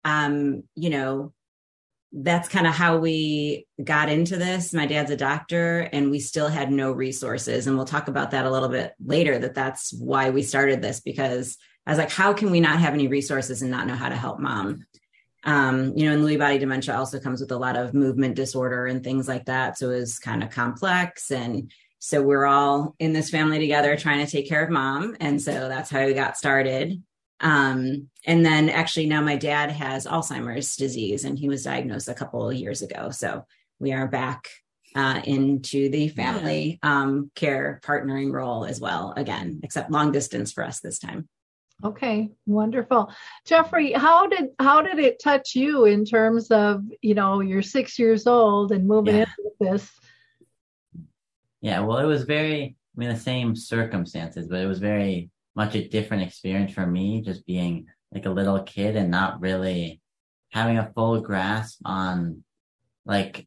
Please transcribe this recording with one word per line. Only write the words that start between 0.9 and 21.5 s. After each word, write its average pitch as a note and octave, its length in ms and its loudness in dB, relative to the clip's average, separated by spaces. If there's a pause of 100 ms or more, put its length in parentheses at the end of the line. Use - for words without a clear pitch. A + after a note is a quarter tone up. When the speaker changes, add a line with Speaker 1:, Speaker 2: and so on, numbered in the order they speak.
Speaker 1:
that's E3+ 380 -2
kinda F3 220 2
how E3 260 4
we D3+ 680 -2 (180)
got D3+ 240 2
into F3 300 0
this. F3+ 340 -2
My D#3 140 0
dad's D3 240 -2
a C#3+ 60 -2
doctor E3+ 640 -2 (120)
and C#3+ 180 2
we C#3+ 100 0
still D3+ 280 -2
had C#3 240 -2
no C3+ 180 2
resources. B2 760 -4
And C3+ 100 2
we'll C3 80 -2
talk C#3+ 240 -4
about C#3 220 -2
that C3 160 0
a C3 40 0
little C3 200 0
bit - 240 -4 (100)
later, D3 340 2
that B2 160 -4
that's C3 380 -6
why C3 380 0
we C#3 120 2
started C#3 380 2
this, A2+ 200 -6
because C3 580 -4 (280)
I C#3+ 40 -2
was D3+ 80 2
like, D3+ 120 0
"How G3+ 220 4
can G#3 180 0
we E3+ 100 6
not D#3+ 200 6
have D3 140 4
any C#3+ 140 2
resources C3+ 520 -2
and B2+ 100 -2
not A#2+ 160 -2
know B2+ 80 -4
how B2 140 -4
to B2+ 80 -4
help B2 240 -6
mom?" G#2 460 -6 (580)
Um, C3 520 2
you D3+ 100 4
know, D3+ 80 4
and D3+ 100 4
Lewy D3+ 140 2
body C#3 200 4
dementia C3+ 380 -2
also C3 240 -4
comes B2+ 220 -4
with C3 100 -8
a B2 60 -2
lot B2+ 180 -2
of A#2+ 160 -2
movement C3 440 2
disorder B2+ 500 -2
and B2+ 180 -4
things C3 240 -2
like B2 160 -6
that. C3 320 -2
So B2+ 140 -4
it B2 100 -2
was A#2+ 180 -6
kinda A2+ 300 -6
complex. F3 840 -2
And A#2+ 400 -4 (280)